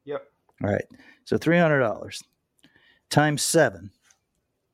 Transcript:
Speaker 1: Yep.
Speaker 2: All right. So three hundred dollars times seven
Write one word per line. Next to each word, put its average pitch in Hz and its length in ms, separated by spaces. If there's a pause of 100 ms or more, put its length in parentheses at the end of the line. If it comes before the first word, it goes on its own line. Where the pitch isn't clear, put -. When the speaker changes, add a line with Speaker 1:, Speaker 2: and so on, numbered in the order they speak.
Speaker 1:
Yep. 143 220 (360)
Speaker 2:
All 101 80
right. - 140 (400)
So 113 140
three 160 180
hundred 156 220
dollars - 440 (840)
times 147 320
seven 104 480 (840)